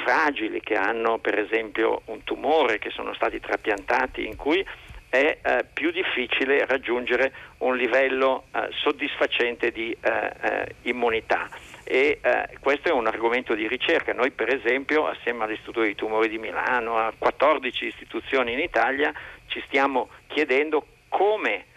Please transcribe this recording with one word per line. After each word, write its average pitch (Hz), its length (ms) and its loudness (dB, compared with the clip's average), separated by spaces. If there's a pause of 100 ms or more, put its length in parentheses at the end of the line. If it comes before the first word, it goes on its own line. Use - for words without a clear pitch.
fragili 120 580 0
che - 140 -2
hanno 113 420 0
per 104 220 0
esempio 110 640 0
un 107 180 -10
tumore, 123 540 2
che 107 140 -6
sono 107 240 -8
stati 113 240 -2
trapiantati, 110 840 -2
in 107 100 -8
cui 175 300 0 (440)
è, 143 320 4
eh, 127 320 0
più 160 180 -2
difficile 139 760 0
raggiungere 123 680 0 (260)
un 127 160 2
livello, 131 800 2
eh, 107 140 -2 (160)
soddisfacente 131 880 0
di, 113 280 -6
eh, 110 320 0 (100)
eh, 104 420 -2
immunità. 117 640 0 (400)
E, 131 320 2
eh, 120 280 2 (100)
questo 147 300 0
è - 20 4
un 120 160 2
argomento 113 480 0
di 110 140 -2
ricerca. 127 420 0
Noi 117 200 0
per 117 220 -2
esempio, 135 540 0
assieme 117 380 -4
all'Istituto 107 340 -6
dei 107 160 2
Tumori 110 320 2
di 110 100 -4
Milano, 113 600 -2
a 110 200 0
quattordici 131 680 2
istituzioni 120 640 -2
in 123 80 -4
Italia, 135 540 2 (340)
ci - 200 -6
stiamo 135 420 2 (180)
chiedendo 147 580 2 (220)
come 185 560 0 (140)